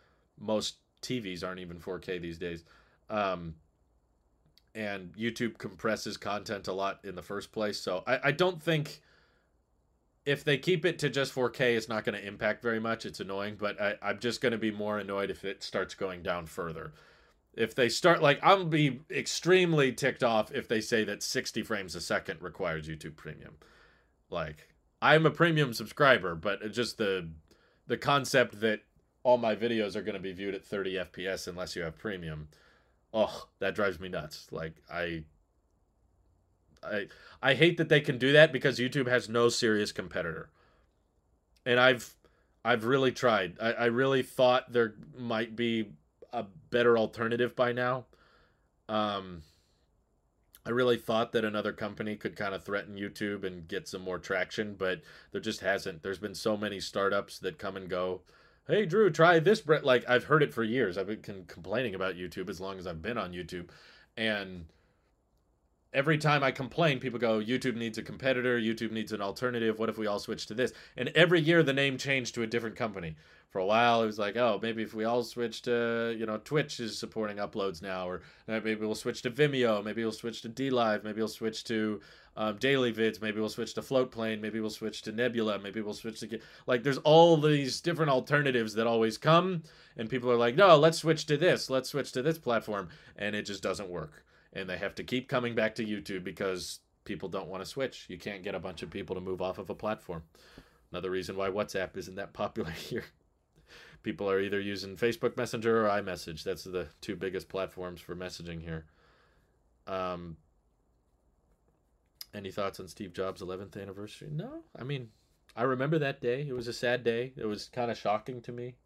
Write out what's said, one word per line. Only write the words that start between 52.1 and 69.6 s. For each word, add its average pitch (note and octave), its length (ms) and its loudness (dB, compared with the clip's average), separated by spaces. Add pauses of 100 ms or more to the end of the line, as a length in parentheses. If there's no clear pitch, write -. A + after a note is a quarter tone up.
could G#2 220 -8
kinda G2 220 -4
threaten G2+ 360 -6
YouTube G2+ 480 -6
and F2+ 240 -8
get F#2 220 -8
some F#2 120 -8
more F#2 180 -6
traction, G2+ 580 -4
but F#2 240 -2 (300)
there G2+ 100 -6
just G#2+ 180 -4
hasn't. F#2+ 420 -2
There's G2 180 -6
been G2 160 -8
so G#2+ 200 -2
many G2+ 240 -4
startups G2 600 -2
that F#2 200 -6
come G2 160 -8
and F#2+ 140 -10
go. F#2 320 -2 (460)
"Hey, G3+ 180 2
Drew, F#3+ 240 4
try E3 300 8
this F#3+ 200 6
bre-," D3+ 240 4
like, B2+ 240 4
I've B2 180 4
heard D3 180 6
it C3+ 100 0
for A2+ 100 0
years. A2 340 2
I've F#2+ 100 -2
been G#2+ 140 -6
con-, F#2+ 240 -12
complaining G2 500 -4
about F#2 200 -2
YouTube F2+ 340 -8
as F#2 120 -8
long F#2+ 180 -8
as F2 80 -10
I've E2 140 -6
been A#2 160 -4
on F#2 160 -4
YouTube. F2 360 -10 (460)
And G2 500 -4 (1300)
every D3 280 2
time D3 240 2
I C3 80 2
complain, C3+ 480 0
people A#2+ 180 -6
go, A2 220 2
"YouTube A#2+ 360 -2
needs A2+ 220 -6
a G#2+ 60 -6
competitor. B2 560 0
YouTube A2+ 320 -2
needs A2 200 -6
an G2+ 120 -4
alternative. A2 560 -2